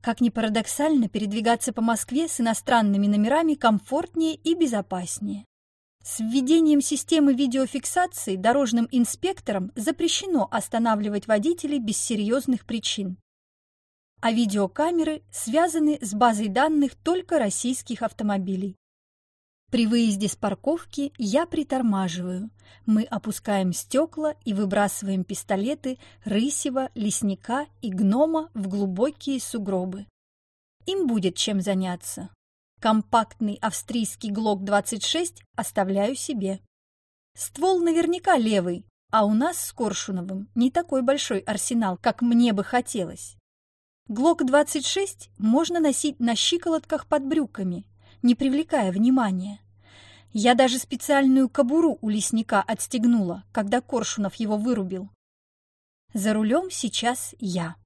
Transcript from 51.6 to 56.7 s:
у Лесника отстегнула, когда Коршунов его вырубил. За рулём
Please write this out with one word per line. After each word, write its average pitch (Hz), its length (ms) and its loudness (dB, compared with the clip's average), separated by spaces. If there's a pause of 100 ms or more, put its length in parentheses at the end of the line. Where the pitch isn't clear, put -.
у 214 80 -2
Лесника 220 500 0
отстегнула, 220 920 0
когда 220 280 0
Коршунов 214 540 -4
его 214 240 -2
вырубил. 202 500 -4 (1040)
За 214 220 0
рулём 254 360 0